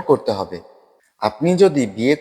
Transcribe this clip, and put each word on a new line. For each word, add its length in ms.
করতে 220
হবে। 260
আপনি 280
যদি 180
বিয়ে 260